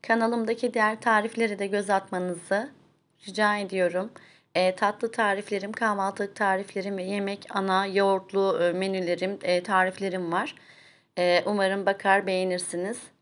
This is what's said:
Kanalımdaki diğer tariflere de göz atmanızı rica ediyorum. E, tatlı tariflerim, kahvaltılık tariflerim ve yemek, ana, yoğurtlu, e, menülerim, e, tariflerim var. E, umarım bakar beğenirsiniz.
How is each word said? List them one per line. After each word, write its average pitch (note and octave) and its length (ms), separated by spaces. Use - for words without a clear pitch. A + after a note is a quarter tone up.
Kanalımdaki A#3 720
diğer A3 280
tariflere G#3+ 580
de G3+ 80
göz G3+ 220
atmanızı F#3+ 800
rica G#3 300
ediyorum. F#3+ 540
E, F#3 200
tatlı G#3+ 360
tariflerim, G3+ 600
kahvaltılık G3+ 640
tariflerim G3 640
ve F#3 60
yemek, G3+ 460
ana, G3 360
yoğurtlu, G3 760
e, F3 120
menülerim, F#3 680
e, F3+ 200
tariflerim F#3 680
var. G#3 240
E, F3+ 280
umarım G3 400
bakar G3 420
beğenirsiniz. F#3 760